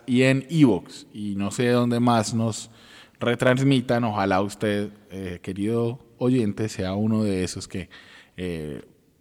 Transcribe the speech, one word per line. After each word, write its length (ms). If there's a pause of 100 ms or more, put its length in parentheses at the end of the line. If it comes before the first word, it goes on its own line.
y 180
en 260
Evox. 640
Y 220
no 160
sé 180
dónde 320
más 320
nos 360 (500)
retransmitan. 840
Ojalá 380
usted, 480 (200)
eh, 320
querido 560 (220)
oyente, 500
sea 240
uno 300
de 200
esos 240
que, 220 (460)
eh, 480 (380)